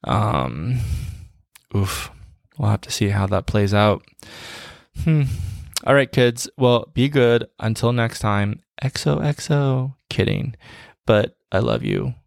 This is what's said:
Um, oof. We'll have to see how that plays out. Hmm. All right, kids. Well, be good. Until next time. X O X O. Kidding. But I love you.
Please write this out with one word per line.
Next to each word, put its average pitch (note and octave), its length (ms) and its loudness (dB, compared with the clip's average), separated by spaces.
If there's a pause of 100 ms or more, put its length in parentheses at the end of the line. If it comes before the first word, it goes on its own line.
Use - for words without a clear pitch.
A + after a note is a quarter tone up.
Um, E2 760 -2 (920)
oof. - 380 -2 (460)
We'll G#2 120 0
have G#2 120 2
to - 100 -14
see - 160 0
how G2+ 200 2
that G2 180 0
plays G2+ 280 2
out. G#2 300 4 (960)
Hmm. D#3 220 2 (640)
All B2+ 80 4
right, C#3 180 4
kids. A#2+ 460 2
Well, B2 360 2
be B2+ 140 2
good. A#2+ 400 4 (100)
Until A2 360 0
next A#2 260 -2
time. G2+ 420 0 (200)
X - 260 -4
O D3 120 2
X - 300 -4
O. C3+ 460 0 (140)
Kidding. - 480 -2 (480)
But G#2 320 2 (160)
I F#2+ 60 2
love A#1 260 -2
you. G1+ 300 -2 (120)